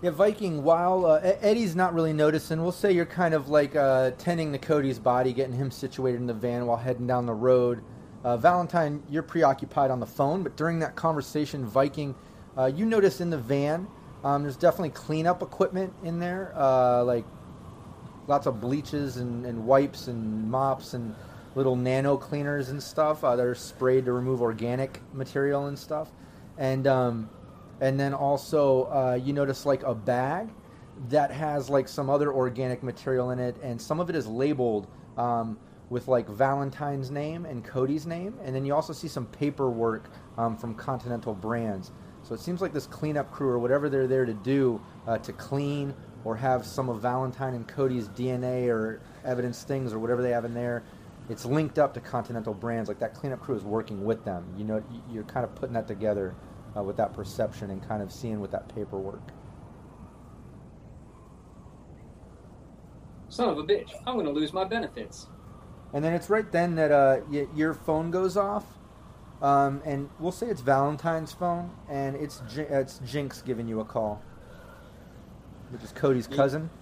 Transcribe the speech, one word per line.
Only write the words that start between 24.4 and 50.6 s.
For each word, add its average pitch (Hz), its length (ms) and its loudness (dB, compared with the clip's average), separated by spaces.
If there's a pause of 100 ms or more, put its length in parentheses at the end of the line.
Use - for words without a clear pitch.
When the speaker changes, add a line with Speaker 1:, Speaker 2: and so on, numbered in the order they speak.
Speaker 1:
organic 120 580 -2 (140)
material 139 540 0
and 139 100 -8
stuff. 151 320 -6 (480)
And, 131 280 2
um, 123 440 2 (500)
and 135 200 2
then 139 120 0
also, 139 720 4
uh, 127 380 2
you 139 120 0
notice, 139 320 0
like, 139 160 2
a 127 120 0
bag 127 540 0 (640)
that 143 200 4
has, 143 400 -2
like, 135 180 2
some 135 220 -2
other 143 220 4
organic 127 500 0
material 127 480 0
in 123 80 -2
it, 123 240 -2
and 120 180 -6
some 156 200 -4
of 175 100 -4
it 165 60 0
is 131 100 -2
labeled, 120 600 0 (280)
um, 117 420 -2 (300)
with, 120 200 -4
like, 123 200 4
Valentine's 135 840 -2
name 156 360 -6
and 123 180 -8
Cody's 139 420 0
name, 175 360 -8
and 131 140 -6
then 135 80 -2
you 139 100 0
also 156 180 0
see 156 160 -10
some 123 180 -6
paperwork, 120 840 0 (260)
um, 117 200 0
from 113 180 -8
Continental 117 600 -6
Brands. 107 580 -4 (300)
So - 120 -8
it 110 60 -8
seems 175 200 -4
like 180 120 -2
this 147 140 -4
cleanup 151 440 -4
crew 139 200 0
or 123 80 2
whatever 135 300 2
they're 135 180 2
there 131 180 4
to 117 100 -2
do, 123 460 2 (260)
uh, 113 120 0
to - 160 -10
clean 143 600 -4 (300)
or 113 100 -2
have 127 320 0
some 127 220 -4
of 117 120 -4
Valentine 127 540 -2
and 117 140 -8
Cody's 127 400 -2
D 120 220 -4
N 123 120 -2
A 127 260 0
or 110 320 -2 (240)
evidence 123 380 -2
things 131 300 -4
or 110 60 -4
whatever 120 240 0
they 123 80 2
have 117 140 0
in 117 100 -6
there, 120 280 -4 (460)